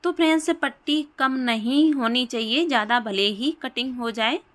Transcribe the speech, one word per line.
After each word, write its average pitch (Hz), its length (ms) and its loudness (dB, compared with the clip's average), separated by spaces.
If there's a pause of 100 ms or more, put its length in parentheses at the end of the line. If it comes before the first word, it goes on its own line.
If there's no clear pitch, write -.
तो 349 80 0
फ्रेंड्स, 320 400 2
पट्टी 302 500 -2 (160)
कम 262 160 0
नहीं 254 600 2
होनी 247 320 0
चाहिए, 240 400 -2
ज़्यादा 240 340 2
भले 202 300 -2
ही 226 220 -2 (100)
कटिंग 254 340 -6
हो 233 160 -4
जाए 226 280 -2 (160)